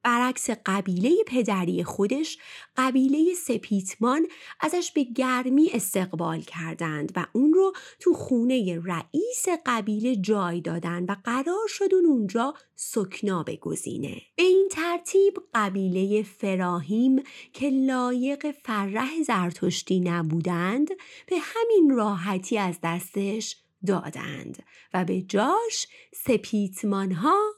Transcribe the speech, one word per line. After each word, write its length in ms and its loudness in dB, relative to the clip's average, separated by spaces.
برعکس 480 0
قبیلهٔ 600 2
پدری 580 0
خودش، 540 -2
قبیلهٔ 580 2
سپیتمان 920 0
ازش 340 -2
به 100 2
گرمی 680 2
استقبال 720 -2
کردند 760 -6
و 160 -4
اون 200 4
رو 200 4
تو 160 4
خونهٔ 680 0
رئیس 640 -4
قبیله 500 0
جای 440 0
دادن 440 -4
و 200 -2
قرار 440 -2
شد 260 2
اون 120 6
اونجا 480 2
سکنا 680 -2
بگزینه. 800 -8
به 60 2
این 280 6
ترتیب 640 2
قبیلهٔ 680 2
فراهیم 1000 0
که 180 -4
لایق 800 0
فرح 720 -4
زرتشتی 800 0
نبودند، 880 0
به 140 -2
همین 500 4
راحتی 680 0
از 240 -2
دستش 720 -4
دادند 760 -4
و 100 0
به 180 -2
جاش 640 0
سپیتمان‌ها 1120 0